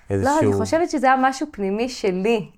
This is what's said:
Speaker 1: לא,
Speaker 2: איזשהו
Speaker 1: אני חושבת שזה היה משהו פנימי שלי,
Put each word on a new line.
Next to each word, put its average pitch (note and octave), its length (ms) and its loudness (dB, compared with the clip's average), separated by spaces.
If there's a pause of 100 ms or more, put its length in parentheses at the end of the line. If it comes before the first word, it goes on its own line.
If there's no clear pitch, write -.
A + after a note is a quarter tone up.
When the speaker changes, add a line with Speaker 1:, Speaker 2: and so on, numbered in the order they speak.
Speaker 1:
לא, G2+ 60 -2
Speaker 2:
איזשהו A#3+ 360 2
Speaker 1:
אני - 20 2
חושבת D#4+ 360 0
שזה C4+ 180 0
היה C4 140 6
משהו C4 300 -2
פנימי G#3 380 -4
שלי, G3+ 680 -2